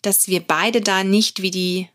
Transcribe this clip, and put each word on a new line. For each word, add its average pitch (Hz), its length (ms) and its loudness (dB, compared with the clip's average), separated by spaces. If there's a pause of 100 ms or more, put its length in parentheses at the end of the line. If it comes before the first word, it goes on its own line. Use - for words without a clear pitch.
dass 202 260 0
wir 185 120 0
beide 196 420 0
da 196 220 0
nicht 196 400 0
wie 185 80 -2
die 180 440 -4